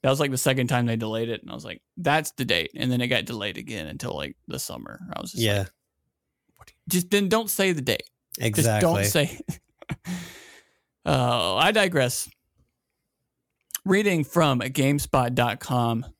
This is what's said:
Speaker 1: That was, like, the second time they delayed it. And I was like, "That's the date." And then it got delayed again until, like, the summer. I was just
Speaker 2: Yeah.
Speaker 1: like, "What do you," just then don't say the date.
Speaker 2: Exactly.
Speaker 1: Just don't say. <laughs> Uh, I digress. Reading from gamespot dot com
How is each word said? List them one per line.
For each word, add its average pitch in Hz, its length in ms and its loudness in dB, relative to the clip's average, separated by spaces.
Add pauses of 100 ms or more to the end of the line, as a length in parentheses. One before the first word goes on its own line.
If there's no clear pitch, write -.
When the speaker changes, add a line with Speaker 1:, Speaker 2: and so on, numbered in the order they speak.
Speaker 1:
That 135 80 2
was, 139 100 0
like, 143 100 0
the 127 80 -4
second 131 300 2
time 123 180 2
they 117 100 0
delayed 113 320 -2
it. 113 140 -6
And - 80 -18
I - 40 -12
was - 100 -14
like, - 180 -14 (140)
"That's 151 360 0
the 127 120 -4
date." 85 320 0
And 127 140 -2
then 123 100 0
it 123 80 -2
got 117 160 0
delayed 104 340 -6
again 98 300 -10
until, - 280 -8
like, 71 200 -8 (100)
the - 140 -8
summer. - 400 -12 (140)
I - 60 -8
was - 120 -10
just 117 100 -2
Speaker 2:
Yeah. 104 160 4
Speaker 1:
like, 95 120 -4 (880)
"What - 120 -20
do - 60 -20
you," - 60 -20 (200)
just 175 100 -6
then 202 180 2
don't 220 220 2
say 190 220 2
the 151 100 -2
date. 127 260 -2 (320)
Speaker 2:
Exactly. 107 640 2
Speaker 1:
Just 101 120 2
don't 147 140 4
say. - 120 -12 (480)
<laughs> 180 300 -8 (840)
Uh, 120 520 2
I 170 160 4
digress. 175 560 2 (1600)
Reading 190 400 4
from 143 360 4
gamespot 135 760 2
dot 120 260 2
com 117 440 0 (160)